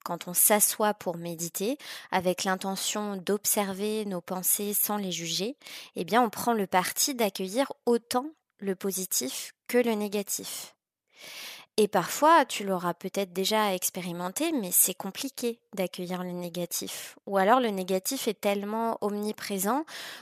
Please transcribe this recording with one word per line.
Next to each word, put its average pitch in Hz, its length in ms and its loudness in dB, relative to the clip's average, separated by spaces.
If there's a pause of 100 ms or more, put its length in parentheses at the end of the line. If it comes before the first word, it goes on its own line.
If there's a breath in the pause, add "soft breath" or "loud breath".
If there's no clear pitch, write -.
Quand 175 240 -6
on 175 60 -6
s'assoit 208 600 4
pour 170 240 -6
méditer, 170 580 -4 (340 loud breath)
avec 180 340 2
l'intention 196 720 -2
d'observer 202 920 0
nos 180 160 -4
pensées 190 500 -2
sans 208 240 0
les 190 160 -4
juger, 165 440 -4 (400 loud breath)
eh 185 80 -4
bien 214 180 4
on 220 80 2
prend - 240 0
le 202 120 0
parti 185 480 0
d'accueillir 208 560 0 (140)
autant 247 460 2 (280)
le 196 160 -2
positif 196 800 -4 (140)
que 240 100 2
le 233 160 4
négatif. 208 800 -4 (1080 loud breath)
Et 208 60 6
parfois, 285 580 6
tu - 200 -6
l'auras 180 280 0
peut-être 190 400 -4
déjà 202 400 2
expérimenté, 180 800 -2
mais 208 220 -2
c'est - 220 4
compliqué 233 640 -6 (140)
d'accueillir 180 500 -4
le 180 80 -6
négatif. 175 840 -6 (100)
Ou 196 120 4
alors 214 220 8
le 240 80 2
négatif 190 580 0
est 208 140 -2
tellement 208 600 0
omniprésent 208 840 -2 (380 loud breath)